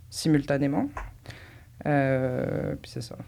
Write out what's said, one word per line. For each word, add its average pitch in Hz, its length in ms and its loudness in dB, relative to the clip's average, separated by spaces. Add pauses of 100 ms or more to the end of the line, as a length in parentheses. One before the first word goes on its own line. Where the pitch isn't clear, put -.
simultanément. 143 800 2 (960)
Euh, 131 960 2
puis - 140 -16
c'est 127 80 -6
ça. - 140 -12 (120)